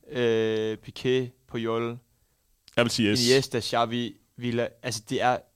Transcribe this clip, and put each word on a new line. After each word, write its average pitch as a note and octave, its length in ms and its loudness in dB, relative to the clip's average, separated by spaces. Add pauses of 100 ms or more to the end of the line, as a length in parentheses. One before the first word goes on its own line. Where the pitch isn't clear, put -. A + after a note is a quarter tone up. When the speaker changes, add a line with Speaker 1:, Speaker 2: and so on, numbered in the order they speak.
(120)
Speaker 1:
øh, A2 640 0 (100)
Piqué, B2+ 400 -2 (200)
Puyol, A#2 500 -4 (760)
Speaker 2:
Jeg B2 100 4
vil A#2 60 0
sige A2 260 2
S. A#2+ 120 2
Speaker 1:
Iniesta, C3 320 4
Xavi, A#2 540 -2 (220)
Villa. A#2+ 300 -2 (160)
Altså, A2+ 260 -6
det A#2 120 -2
er B2 160 2 (180)